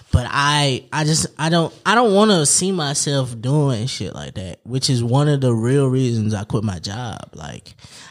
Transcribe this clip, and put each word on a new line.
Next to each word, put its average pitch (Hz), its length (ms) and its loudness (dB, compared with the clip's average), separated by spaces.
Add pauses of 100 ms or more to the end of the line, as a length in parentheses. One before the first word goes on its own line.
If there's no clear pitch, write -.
(120)
But 123 180 2
I, 143 540 0 (100)
I 156 120 -2
just, 156 220 0 (100)
I 156 120 -2
don't, 165 240 0 (120)
I 196 100 2
don't 233 180 4
wanna 196 320 4
see 180 280 0
myself 139 680 -2
doing 131 480 0
shit - 280 -8
like 71 200 -14
that, 92 280 -10
which 131 260 -4
is 123 140 2
one 135 260 2
of 143 120 2
the 127 120 2
real 127 340 2
reasons 117 460 0
I 104 100 -4
quit 104 200 -4
my 98 160 -4
job. 101 540 -10
Like, 73 420 -16 (360)